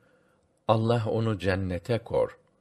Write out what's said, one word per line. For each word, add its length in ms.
Allah 380
onu 320
cennete 600
kor 400